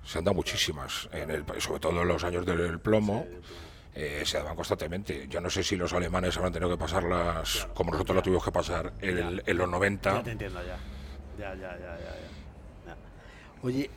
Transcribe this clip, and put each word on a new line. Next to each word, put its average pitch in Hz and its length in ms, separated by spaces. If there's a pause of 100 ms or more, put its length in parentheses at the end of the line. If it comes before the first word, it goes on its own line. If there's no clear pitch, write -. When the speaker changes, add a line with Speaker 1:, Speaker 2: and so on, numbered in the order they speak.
Speaker 1:
Se - 140
han 85 60
dado 98 100
Speaker 2:
Claro. - 20
Speaker 1:
muchísimas, - 680
en - 40
Speaker 2:
Claro. 78 240
Speaker 1:
el 73 100
pa-, - 160
sobre - 200
todo 87 220
en 87 60
los 85 160
años 87 220
del 85 340
plomo, 107 460
Speaker 2:
Sí, 123 60
del 90 100
plomo. - 180 (340)
Speaker 1:
eh, 73 300
se 78 140
daban 73 180
constantemente. 82 720
Yo 85 120
no 87 100
sé 95 140
si 101 120
los 87 160
alemanes 87 440
habrán 90 160
tenido 85 180
que 87 80
pasarlas 85 800
Speaker 2:
Claro. - 180
Speaker 1:
como 87 180
nosotros 90 220
Speaker 2:
Ya. 95 40
Speaker 1:
lo 92 40
tuvimos 92 220
que 92 80
pasar 85 480
en 92 160
Speaker 2:
Ya. 85 120
Speaker 1:
el, 92 160
en 98 140
los 90 100
noventa. 95 460
Speaker 2:
Ya 117 80
te 113 80
entiendo, 98 340
ya. 90 140 (600)
Ya, 98 160
ya, 92 240
ya, - 0
ya, 87 200
ya. - 880
Ya. 82 100 (680)
Oye, 131 340